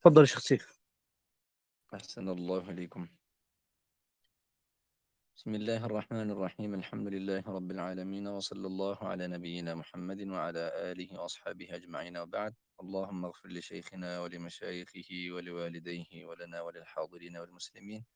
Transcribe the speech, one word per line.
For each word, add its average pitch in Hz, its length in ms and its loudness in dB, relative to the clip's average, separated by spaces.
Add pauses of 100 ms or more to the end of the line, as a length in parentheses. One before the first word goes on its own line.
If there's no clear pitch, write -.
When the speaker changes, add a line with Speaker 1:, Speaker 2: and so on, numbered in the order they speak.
Speaker 1:
تفضل 156 200 12
يا 143 60 12
شيخ - 120 2
سيف. - 420 2 (1120)
Speaker 2:
أحسن 95 340 -8
الله 90 420 0
إليكم. 90 380 -6 (2250)
بسم 110 180 -6
الله 113 320 0
الرحمن 107 440 -2
الرحيم. 101 440 -2
الحمد 101 320 -4
لله 98 400 -2
رب 95 240 -4
العالمين، 95 580 -6
وصلى 98 380 -6
الله 98 380 -2
على 92 240 -4
نبينا 87 460 -4
محمد 90 540 -8
وعلى 82 460 -4
آله 90 460 -6
وأصحابه 90 540 -10
أجمعين، 87 420 -10
وبعد. 98 380 -6 (260)
اللهم 95 440 -4
اغفر 87 240 -10
لشيخنا 87 720 -8
ولمشايخه 87 1080 -8
ولوالديه 85 960 -8
ولنا 85 360 -10
وللحاضرين 85 720 -8
والمسلمين. 95 680 -14 (120)